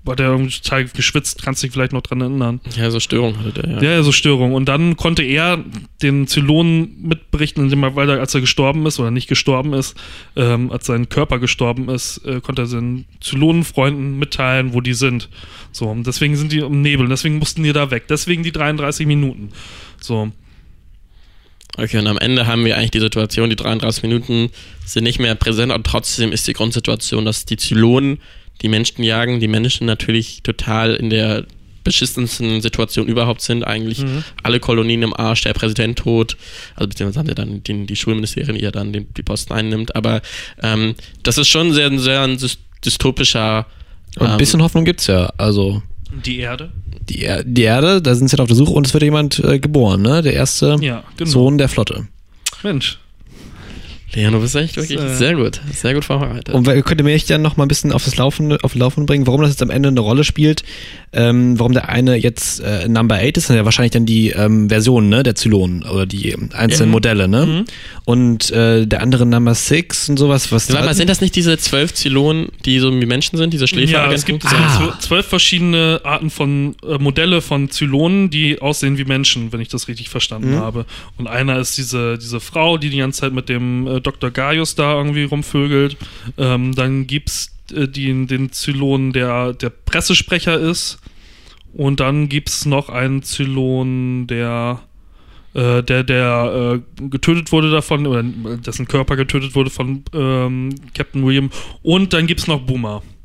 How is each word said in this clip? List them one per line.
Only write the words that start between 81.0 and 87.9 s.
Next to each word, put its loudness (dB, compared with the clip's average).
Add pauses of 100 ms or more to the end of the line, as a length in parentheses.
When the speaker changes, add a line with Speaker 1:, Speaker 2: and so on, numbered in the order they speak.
Speaker 1:
Und -10
einer 0
ist -4
diese, -2
diese -8
Frau, 0
die -2
die -2
ganze -2
Zeit -2
mit -4
dem, -2
äh, -2
Doktor -4
Gaius -2
da 0
irgendwie -2
rumvögelt. 0 (400)
Ähm, 0
dann 0
gibt's, -6 (220)
äh, -2
die, -2